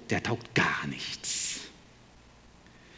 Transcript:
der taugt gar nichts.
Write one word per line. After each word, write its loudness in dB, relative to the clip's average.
der 4
taugt -2
gar 4
nichts. -2